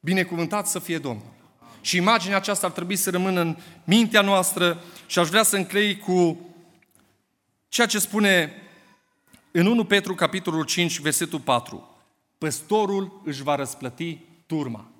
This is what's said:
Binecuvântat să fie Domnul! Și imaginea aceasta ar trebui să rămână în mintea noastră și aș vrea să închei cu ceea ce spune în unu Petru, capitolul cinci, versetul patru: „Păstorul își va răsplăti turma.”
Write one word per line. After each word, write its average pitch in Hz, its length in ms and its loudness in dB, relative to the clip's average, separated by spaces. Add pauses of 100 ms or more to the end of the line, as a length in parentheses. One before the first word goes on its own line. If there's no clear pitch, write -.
Binecuvântat 180 680 -2
să 190 100 -4
fie 165 200 -6
Domnul! 117 400 -10 (420)
Și - 160 -2
imaginea 196 400 2
aceasta 196 300 -2
ar 170 60 -2
trebui 180 240 -6
să - 140 -2
rămână 180 300 0
în 165 160 0 (280)
mintea 220 360 4
noastră 180 640 2 (240)
și - 120 -2
aș 170 100 2
vrea 208 140 4
să 208 140 2
închei 202 420 0
cu 175 400 2 (1300)
ceea 233 180 2
ce 214 120 -2
spune 190 540 2 (1000)
în 170 160 4
unu 226 180 4
Petru, 196 300 2
capitolul 170 500 -2
cinci, 170 360 -2
versetul 156 380 -2
patru: - 580 -4 (420)
„Păstorul 196 840 -2
își 139 180 -8
va 143 120 0
răsplăti 139 640 -8 (280)
turma.” 131 540 -6